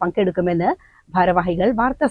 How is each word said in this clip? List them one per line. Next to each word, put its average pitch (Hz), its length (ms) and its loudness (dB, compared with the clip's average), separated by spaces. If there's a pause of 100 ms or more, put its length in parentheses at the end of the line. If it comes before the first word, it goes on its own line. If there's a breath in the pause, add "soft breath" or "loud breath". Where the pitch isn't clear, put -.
പങ്കെടുക്കുമെന്ന് 175 680 0 (460 soft breath)
ഭാരവാഹികൾ 180 540 2 (100)
വാർത്താ 262 320 0